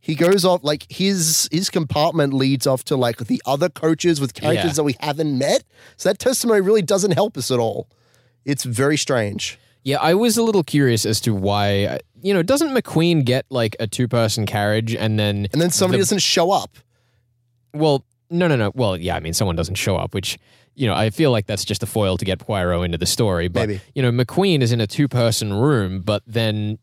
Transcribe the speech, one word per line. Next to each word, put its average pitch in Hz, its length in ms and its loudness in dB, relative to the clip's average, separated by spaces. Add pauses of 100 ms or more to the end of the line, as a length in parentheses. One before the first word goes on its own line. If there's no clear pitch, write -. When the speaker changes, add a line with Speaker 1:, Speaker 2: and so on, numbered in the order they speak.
Speaker 1:
he 160 140 -4
goes 175 320 4
off, 180 180 2
like, 147 240 -2
his, 180 640 0
his 180 160 -2
compartment 156 640 2
leads 135 340 0
off 131 200 0
to, 147 100 -2
like, 120 220 0
the 123 260 -4
other 143 240 0
coaches 160 500 0
with 139 140 -4
characters 151 320 0
Speaker 2:
Yeah. 160 80 0
Speaker 1:
that 151 100 0
we 143 160 0
haven't 147 380 -2
met. 156 260 2 (360)
So - 100 0
that 196 100 0
testimony 226 440 2
really 208 180 4
doesn't 196 300 0
help 196 260 0
us 127 140 -6
at 127 80 2
all. 113 280 -2 (600)
It's 139 180 -4
very 135 320 0
strange. 110 600 -4 (260)
Speaker 2:
Yeah, 135 160 -2
I 160 140 4
was 220 240 2
a 233 40 2
little 208 220 2
curious 127 400 2
as 107 160 0
to 113 140 0
why, 101 500 2
uh, 64 140 -4 (240)
you 196 100 0
know, 180 100 2
doesn't 277 280 2
McQueen 165 560 2
get, 123 240 2
like, 117 280 -2
a 113 80 -4
two-person 113 600 0
carriage 110 480 0
and 110 240 0
then 101 340 0
Speaker 1:
And 147 80 0
then 170 100 2
somebody 185 280 2
Speaker 2:
the 196 60 2
Speaker 1:
doesn't 202 180 0
show 175 280 2
up. - 280 -2 (960)
Speaker 2:
Well, 147 320 0 (240)
no, 175 180 2
no, 147 80 4
no. 104 180 0
Well, 107 220 0
yeah, 87 200 -4
I 80 40 -4
mean, 80 140 -6
someone 90 220 0
doesn't 85 180 -4
show 95 220 -2
up, 90 180 -6
which, - 240 -6 (380)
you 139 100 -2
know, 165 80 0
I 107 160 2
feel 151 200 2
like 110 160 0
that's 104 180 -4
just - 180 -4
a 110 40 -6
foil 98 300 0
to 92 80 -4
get 95 140 -4
Poirot 90 460 -2
into 82 120 -4
the 87 100 -4
story. 92 420 0
But, 110 200 -2
Speaker 1:
Maybe. 95 120 -6 (140)
Speaker 2:
you 135 80 -2
know, 123 80 2
McQueen 143 520 0
is 120 100 2
in 113 80 0
a 107 60 0
two-person 117 680 0
room, 101 480 0
but 104 260 -4
then 107 560 -4